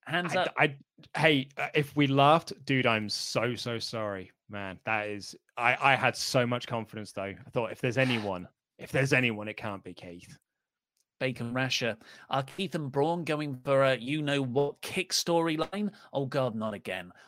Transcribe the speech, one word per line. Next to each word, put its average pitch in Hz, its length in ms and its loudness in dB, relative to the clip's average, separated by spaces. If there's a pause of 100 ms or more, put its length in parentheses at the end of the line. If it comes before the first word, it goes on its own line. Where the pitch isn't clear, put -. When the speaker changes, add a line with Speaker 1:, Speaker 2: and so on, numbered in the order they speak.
Speaker 1:
Hands 170 300 -2
Speaker 2:
I, 180 60 2
Speaker 1:
up. 156 140 -2
Speaker 2:
I, 139 200 2 (400)
hey, 147 320 4 (100)
uh, 143 160 -4
if 147 220 0
we 147 100 6
laughed, 139 460 6 (120)
dude, 131 220 2
I'm 110 220 2
so, 117 480 -2
so 117 220 -6
sorry, 104 520 -6 (180)
man. 98 360 -8
That 107 240 -2
is, 104 260 -10 (220)
I, 123 240 2
I 139 160 6
had 120 200 2
so 123 300 2
much 120 220 -4
confidence, 110 440 -6
though. 98 100 -6
I 98 300 -10
thought, 117 200 -2
if - 80 -14
there's 123 180 0
anyone, 107 480 0 (320)
if - 140 -14
there's 135 200 0
anyone, 113 360 2
it 110 80 -10
can't 98 260 -8
be 90 100 -14
Keith. 87 460 -18 (800)
Speaker 1:
Bacon 123 340 -4
Rasher. 123 440 -2 (340)
Are 135 140 0
Keith 180 320 -6
and 143 160 -6
Braun 156 320 0
going 147 400 -4
for 139 200 4
a 131 120 4
you-know-what 143 840 0
kick - 300 -6
storyline? 170 800 0 (220)
Oh, 139 140 -2
God, 131 280 0
not 110 200 -4
again. 92 360 -8 (180)